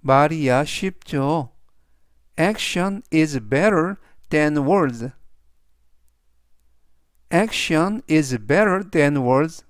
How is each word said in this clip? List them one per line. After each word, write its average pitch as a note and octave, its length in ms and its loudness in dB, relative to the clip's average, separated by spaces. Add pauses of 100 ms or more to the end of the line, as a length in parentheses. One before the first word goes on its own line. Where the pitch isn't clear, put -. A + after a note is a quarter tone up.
말이야 C#3+ 580 2
쉽죠. D3+ 840 -4 (880)
Action G3 640 -2 (100)
is D3+ 280 0
better E3+ 560 0 (340)
than D3+ 340 0
words. C3 480 0 (2250)
Action F#3 760 0
is C#3+ 320 0
better F#3 500 2
than C#3+ 360 2
words. C#3 460 0